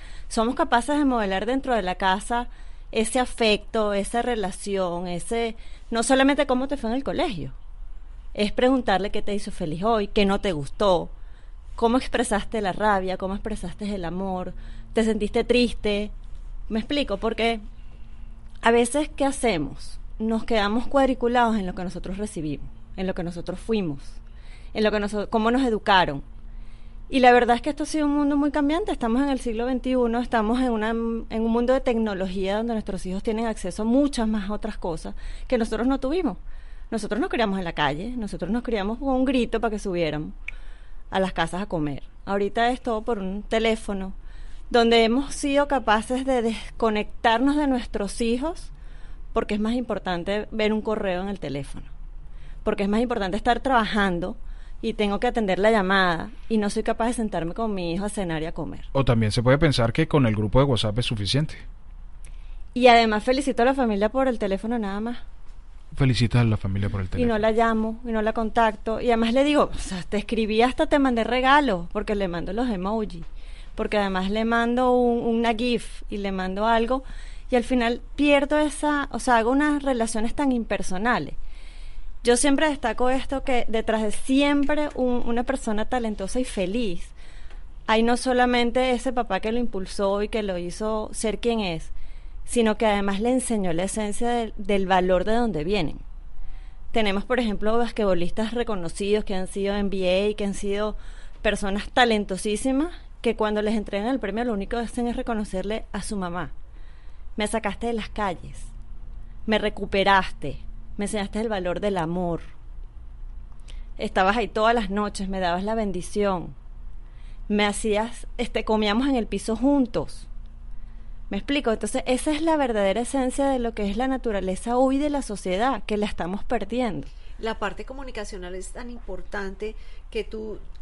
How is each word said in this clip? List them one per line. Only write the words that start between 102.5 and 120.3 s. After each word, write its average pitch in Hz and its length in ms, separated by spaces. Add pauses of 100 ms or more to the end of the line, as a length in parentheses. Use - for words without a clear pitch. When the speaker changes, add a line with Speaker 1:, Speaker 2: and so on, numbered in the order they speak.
Speaker 1:
que 220 140
cuando 214 260
les 214 140
entregan 202 320
el 269 100
premio 208 240
lo 247 100
único 214 240
que 233 60
hacen 240 240
es 233 80
reconocerle 214 800
a 202 100
su 214 140
mamá. 175 340 (840)
"Me 214 100
sacaste 214 400
de 240 60
las 220 160
calles, 185 560 (800)
me 214 120
recuperaste". 196 1000 (380)
Me 202 100
enseñaste 208 340
el 226 80
valor 180 320
del 196 180
amor. 170 420 (1600)
Estabas 202 380
ahí 214 120
todas 220 260
las 214 160
noches, 202 380
me 190 120
dabas 180 240
la 214 100
bendición. 190 800 (920)
Me 208 160
hacías, 208 640 (120)
este, 226 260
comíamos 220 440
en 269 80
el 220 100
piso 208 300
juntos. 247 680 (1040)